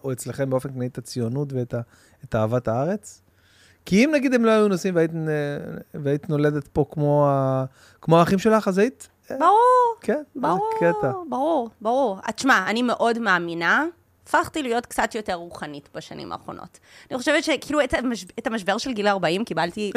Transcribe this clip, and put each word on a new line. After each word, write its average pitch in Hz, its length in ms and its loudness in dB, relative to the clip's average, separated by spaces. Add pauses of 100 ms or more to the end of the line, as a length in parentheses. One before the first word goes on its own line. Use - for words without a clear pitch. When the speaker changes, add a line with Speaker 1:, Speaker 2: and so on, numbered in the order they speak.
Speaker 1:
או 135 80 -4
אצלכם 131 380 -4
באופן 131 220 -2
כללי 127 140 -6
את 123 120 -10
הציונות 127 540 -4
ואת 123 220 -4
ה-, 120 60 -4 (440)
את - 100 -6
אהבת 113 340 0
הארץ? 147 520 -4 (680)
כי 202 180 6
אם 302 100 4
נגיד 262 200 2
הם 233 100 4
לא 226 60 6
היו 214 180 4
נוסעים 185 280 -2
והיית, 165 180 4
אה, 165 40 -6 (760)
והיית 147 340 -2
נולדת 147 400 0
פה 151 220 0
כמו 147 380 2
ה-, 131 360 0 (380)
כמו 160 160 4
האחים 175 200 4
שלך, 220 300 2
אז 185 100 0
היית, 240 300 0 (220)
אה, 269 80 -6
Speaker 2:
ברור. 466 640 4
Speaker 1:
כן? - 120 -2
איזה 302 100 -2 (260)
Speaker 2:
ברור, 392 220 0 (100)
Speaker 1:
קטע. 415 320 2 (180)
Speaker 2:
ברור, 254 400 -2 (100)
ברור. 226 380 0 (100)
את, 226 100 -8
שמע, 247 320 2
אני 226 120 0
מאוד 233 360 0
מאמינה, 175 680 0 (420)
הפכתי 320 360 0
להיות 240 240 0
קצת - 280 -4
יותר 214 200 -6
רוחנית 170 600 -12
בשנים 147 380 -12
האחרונות. - 460 -14 (320)
אני 262 80 -4
חושבת 294 260 2
שכאילו 294 400 0
את 269 100 -2
המש-, 240 300 -4 (140)
את 226 80 -12
המשבר 208 320 -2
של 269 140 -6
גיל 208 160 -2
ארבעים 190 360 0
קיבלתי 175 520 -4